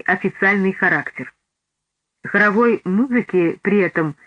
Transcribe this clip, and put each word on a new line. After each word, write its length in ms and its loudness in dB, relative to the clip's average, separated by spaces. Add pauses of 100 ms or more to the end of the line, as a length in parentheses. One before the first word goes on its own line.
официальный 680 0
характер. 580 -4 (920)
Хоровой 600 2
музыке 800 0
при 160 2
этом, 380 -2 (100)